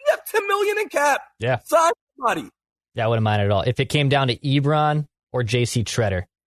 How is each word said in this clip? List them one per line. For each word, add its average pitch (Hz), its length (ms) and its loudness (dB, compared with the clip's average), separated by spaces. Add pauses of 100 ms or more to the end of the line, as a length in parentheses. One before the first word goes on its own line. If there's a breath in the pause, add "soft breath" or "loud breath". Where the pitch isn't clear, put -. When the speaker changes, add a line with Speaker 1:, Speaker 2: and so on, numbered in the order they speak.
Speaker 1:
You - 60 2
have - 120 -4
ten 415 220 -2
million 403 320 0
in 415 100 -4
cap. 285 320 0 (180)
Speaker 2:
Yeah. 123 260 -2
Speaker 1:
Sign 330 280 2 (240)
somebody. 196 320 -4 (460)
Speaker 2:
Yeah, 113 100 -2
I 110 40 0
wouldn't 113 160 0
mind 107 180 2
at 101 80 0
all. 98 120 2
If 123 180 -2
it 131 80 -2
came 143 200 0
down 135 200 2
to 117 80 -2
Ebron 147 680 0 (260)
or 127 100 -2
J 120 220 0
C 117 180 -2
Tretter, 95 400 -2 (240)